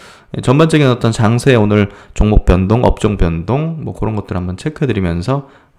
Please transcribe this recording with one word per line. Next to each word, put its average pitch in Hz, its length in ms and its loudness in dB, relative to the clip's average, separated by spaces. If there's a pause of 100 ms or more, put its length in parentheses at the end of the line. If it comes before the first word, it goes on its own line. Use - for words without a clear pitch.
(360)
예, - 40 -6
전반적인 151 460 2
어떤 117 260 0
장세, 117 440 2
오늘 104 340 2 (240)
종목 104 320 2
변동, 95 380 2
업종 104 340 0
변동, 113 640 -2
뭐 101 100 -8
그런 107 240 -6
것들 98 200 -8
한번 90 200 -6
체크해드리면서, 104 920 -4 (300)